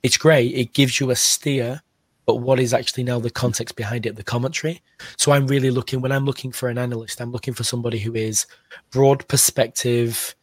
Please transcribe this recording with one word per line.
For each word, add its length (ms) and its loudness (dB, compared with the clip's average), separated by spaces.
It's 120 2
great. 400 4
It 180 -2
gives 280 2
you 100 0
a 60 2
steer, 640 -2
but 100 4
what 260 2
is 120 2
actually 300 -2
now 160 -2
the 100 -4
context 460 -2
behind 300 -6
it, 100 -4
the 80 -14
commentary? 580 -4
So 160 4
I'm 140 2
really 220 2
looking, 300 -2
when 140 -2
I'm 120 0
looking 280 -6
for 160 -4
an 80 -4
analyst, 420 -6
I'm 120 -8
looking 220 -6
for 120 -6
somebody 340 -4
who 160 -4
is 300 -2
broad 380 4
perspective 1160 0